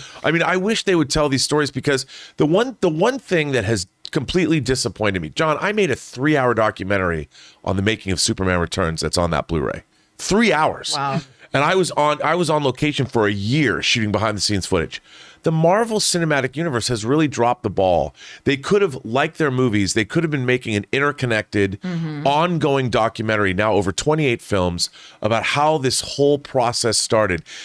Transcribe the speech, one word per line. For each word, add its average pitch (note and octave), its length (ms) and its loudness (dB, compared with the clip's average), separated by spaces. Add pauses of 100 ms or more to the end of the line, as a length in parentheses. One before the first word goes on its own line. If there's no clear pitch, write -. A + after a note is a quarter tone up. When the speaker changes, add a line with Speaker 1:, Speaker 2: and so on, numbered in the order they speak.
(240)
Speaker 1:
I D3 60 0
mean, E3 140 2
I E3+ 120 0
wish G3 280 0
they G3 100 0
would D3+ 160 2
tell D3 200 0
these C3 140 0
stories D3 280 0
because C3+ 340 -2 (320)
the D#3 80 2
one, G#3 360 2
the F#3 80 4
one G3+ 280 0
thing D#3 360 -2
that A#2 120 2
has G2 220 -2 (240)
completely D#3 480 2
disappointed G#2+ 640 0
me, D2+ 60 -8
John, D#3 300 0
I F#3 120 -2
made G#3 180 2
a A#2+ 60 0
three-hour C3 580 0
documentary F#2+ 720 0 (380)
on F#2 100 0
the G2 60 0
making G2+ 300 0
of F2 100 -2
Superman F#2 380 0
Returns E2 420 -2
that's D#2+ 160 -2
on F2 140 0
that C#2+ 160 -2
Blu-ray. C#2+ 340 -4 (380)
Three G3+ 340 2
hours. D3 420 -2
Speaker 2:
Wow. C#3 260 -4 (300)
Speaker 1:
And C#3 120 2
I E3 100 2
was F#3 180 2
on, D3 300 0
I D3+ 140 2
was E3+ 160 0
on D3+ 120 2
location C#3 440 0
for A2 180 2
a G2+ 60 4
year G#2 500 0
shooting G#2+ 300 0
behind-the-scenes G2+ 560 0
footage. - 340 -2 (420)
The D#3+ 80 0
Marvel G3+ 480 2
Cinematic C#3+ 580 0
Universe C#3+ 320 -2
has A2 160 -4
really D3 240 2
dropped A#2+ 340 0
the A2 60 0
ball. F2 440 2 (300)
They C3+ 140 2
could G3 240 2
have, E3+ 240 -2
like C#3 320 -2
their D3+ 140 0
movies, G#2+ 420 2
they A2+ 100 2
could D#3+ 200 -2
have D#3+ 80 0
been C3+ 140 -2
making B2 300 0
an G#2 160 -2
interconnected, A2+ 880 0
Speaker 2:
Mm-hmm. D#3+ 460 -6
Speaker 1:
ongoing C#3+ 640 2
documentary A2 640 0
now G#2 200 2
over F#2+ 200 2
twenty-eight D3+ 480 0
films F2+ 480 -2 (320)
about A2 220 0
how D#3 340 0
this C3 240 -2
whole C#3+ 360 2
process A#2+ 600 -2
started, G2+ 460 0 (220)